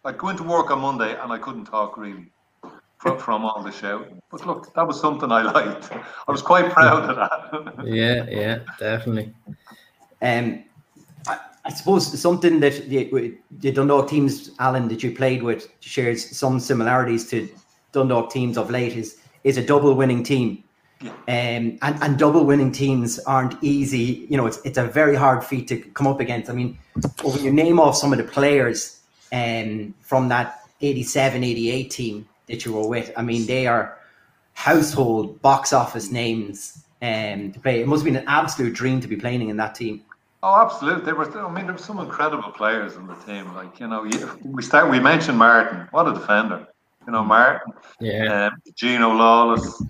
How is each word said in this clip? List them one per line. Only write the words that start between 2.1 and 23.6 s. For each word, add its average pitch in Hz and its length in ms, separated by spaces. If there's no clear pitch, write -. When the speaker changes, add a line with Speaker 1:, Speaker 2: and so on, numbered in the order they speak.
Speaker 1:
from, - 220
from 110 260
all 107 160
the 98 100
shouting. - 480
But 165 160
look, - 260
that 165 140
was 143 120
something 143 320
I 110 120
liked. - 500
I - 380
was 135 100
quite 175 300
proud 156 360
of 131 100
that. 151 680
<laughs> - 0
Speaker 2:
Yeah, 113 420
yeah, 107 320
definitely. 110 560
Speaker 3:
Um, 120 400
I, - 100
I 135 40
suppose 170 500
something 175 420
that 139 280
the, 127 480
the 139 200
Dundalk 139 380
teams, 139 480
Alan, 127 300
that 113 160
you 120 80
played 127 320
with 113 240
shares 120 540
some 131 240
similarities 120 680
to 110 180
Dundalk 127 400
teams 123 260
of 110 140
late 120 260
is, 110 220
is 135 140
a 123 60
double 143 300
winning 127 300
team. 120 400
Speaker 1:
Yeah. 120 60
Speaker 3:
Um, 120 540
and, 147 220
and 147 160
double 151 260
winning 143 260
teams 131 480
aren't 131 440